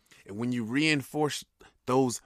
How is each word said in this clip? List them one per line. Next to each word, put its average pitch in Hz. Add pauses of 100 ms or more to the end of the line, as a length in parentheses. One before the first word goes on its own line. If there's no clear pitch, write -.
(280)
And 98
when 123
you 123
reinforce 147 (400)
those 127